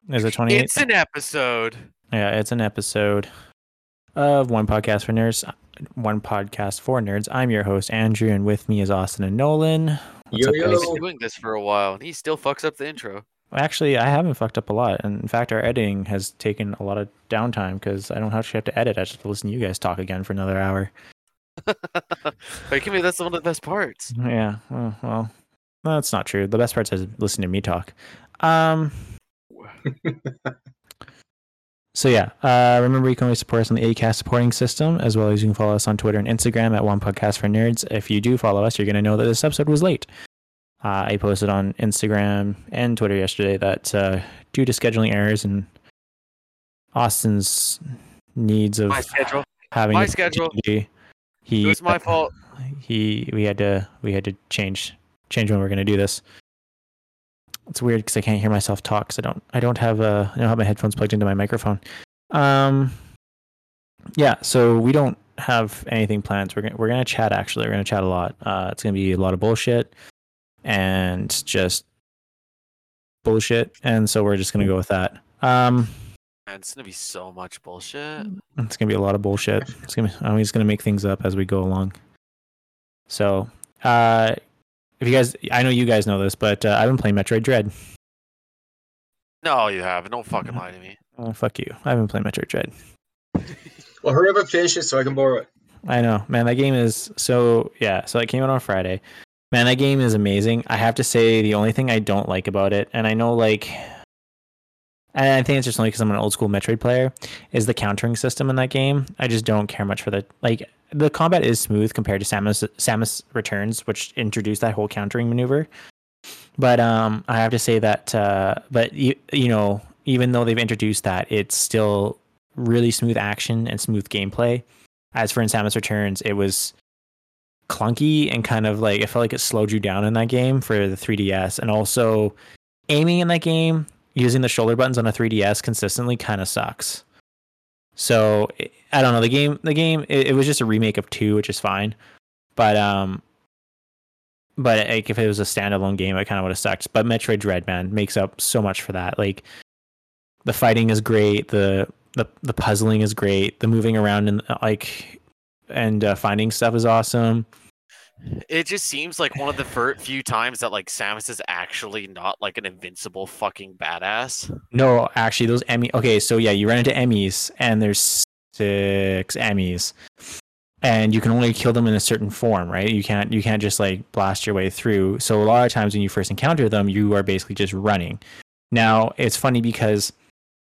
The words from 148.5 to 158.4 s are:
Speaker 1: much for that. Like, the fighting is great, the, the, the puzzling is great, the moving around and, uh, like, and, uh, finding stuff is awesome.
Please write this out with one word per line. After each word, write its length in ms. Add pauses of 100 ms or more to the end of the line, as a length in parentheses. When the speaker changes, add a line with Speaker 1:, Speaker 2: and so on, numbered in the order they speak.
Speaker 1:
much 220
for 100
that. 260
Like, 240 (1040)
the 80
fighting 380
is 100
great, 480
the, 400 (260)
the, 120 (160)
the 120
puzzling 460
is 140
great, 460
the 80
moving 280
around 320
and, 200
uh, 120
like, 600 (480)
and, 360
uh, 100
finding 360
stuff 240
is 100
awesome. 640 (1000)